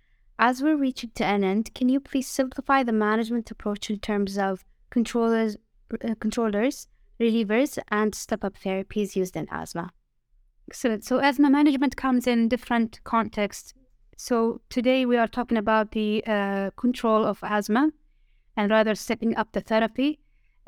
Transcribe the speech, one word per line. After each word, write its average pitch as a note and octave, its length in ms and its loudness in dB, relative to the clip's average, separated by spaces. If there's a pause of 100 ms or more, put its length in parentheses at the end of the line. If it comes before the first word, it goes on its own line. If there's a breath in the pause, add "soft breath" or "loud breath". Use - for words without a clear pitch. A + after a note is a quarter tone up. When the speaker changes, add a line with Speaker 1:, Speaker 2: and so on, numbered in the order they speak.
(380)
Speaker 1:
As B3+ 240 2
we're D#4 160 2
reaching C4 380 -4
to - 100 -2
an G3+ 180 2
end, G3+ 300 0
can B3 160 0
you C4+ 100 4
please C4+ 280 -4
simplify C4+ 560 -2
the A#3+ 100 -2
management A3 560 0
approach - 400 -8
in G#3+ 80 -4
terms G3+ 400 -4
of F#3+ 260 -2 (280)
controllers, A3+ 680 0 (340)
uh, A3+ 280 -4
controllers, A3 680 -2 (320)
relievers, A3+ 580 2 (120)
and G#3+ 260 0
step-up - 420 -6
therapies G3 560 -4
used F#3 220 -2
in D#3 160 -6
asthma? E3 400 -8 (760)
Speaker 2:
Excellent. A3 340 -2
So B3 160 0
asthma C#4 300 4
management C#4 480 4
comes B3+ 300 0
in A#3 200 2
different A#3 560 -2
contexts. G#3+ 680 -4 (420)
So A#3 540 -2
today B3+ 360 2
we A#3+ 120 2
are A#3 100 2
talking A#3+ 300 -2
about G#3+ 340 2
the, G#3+ 340 0
uh, G3 520 -2
control A3+ 480 2
of G#3 180 -2
asthma G#3 480 2 (640)
and G#3 160 0
rather A3 240 4
stepping A3+ 400 -4
up A3 160 -4
the - 80 -4
therapy. A3+ 600 0 (480)